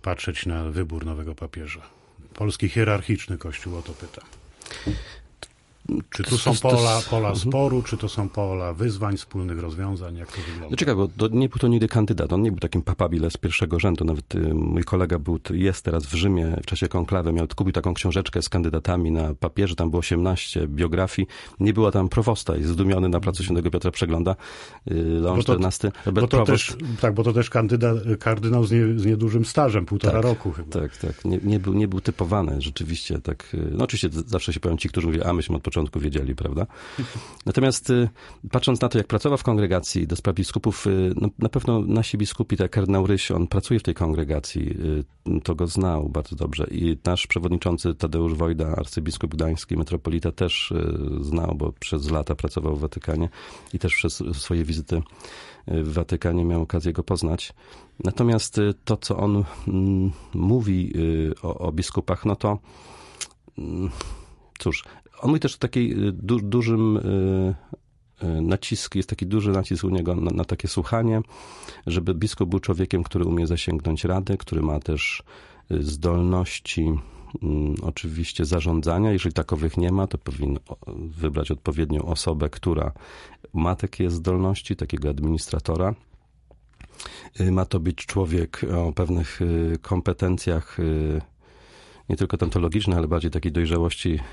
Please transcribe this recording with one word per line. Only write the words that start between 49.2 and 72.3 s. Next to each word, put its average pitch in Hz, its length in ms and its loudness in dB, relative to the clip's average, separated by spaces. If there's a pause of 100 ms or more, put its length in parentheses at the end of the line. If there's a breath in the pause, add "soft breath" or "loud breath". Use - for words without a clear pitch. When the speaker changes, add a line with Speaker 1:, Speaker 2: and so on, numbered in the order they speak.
Speaker 2:
gdański, 80 420 -2
metropolita, 80 560 -2
też, - 380 -2
y, 76 540 -2
znał, 82 300 0
bo 76 180 -2
przez 73 380 -4
lata 78 240 0
pracował 76 420 -2
w 71 40 -4
Watykanie 80 480 -2 (440 loud breath)
i 90 60 -2
też - 160 0
przez - 280 -2 (100)
swoje 82 320 0
wizyty, 80 320 -2
y, - 880 -4
w 78 80 -2
Watykanie 85 520 0
miał 85 180 2
okazję 82 300 -2
go 85 100 -2
poznać. 85 500 -2 (520 loud breath)
Natomiast, 113 540 2
y, 104 160 2 (100)
to, 107 120 2
co - 200 -4
on, 101 280 2 (240 loud breath)
mm, 95 420 4 (240 loud breath)
mówi, 95 640 2
y, 80 460 2
o, 87 160 -4
o 87 140 -2
biskupach, 90 520 -2
no 104 120 2
to, 104 220 0 (1000 loud breath)
mm, 85 320 -4 (680 loud breath)
cóż, - 260 -2 (380 loud breath)
on 127 80 4
mówi 156 100 4
też 139 140 0
o - 40 -14
takiej, 113 500 0
y, 95 40 0
du-, 101 280 0
dużym, 110 560 2
y, - 40 0 (1200 loud breath)
y, - 40 -2
nacisk-, 82 720 0
jest 95 120 0
taki 98 180 -4
duży 104 240 0
nacisk 95 340 0
u 92 60 0
niego 90 240 2
na, 85 160 0
na 90 140 0
takie - 240 -4
słuchanie, 113 520 0 (680 loud breath)
żeby 85 280 0
biskup 87 360 -2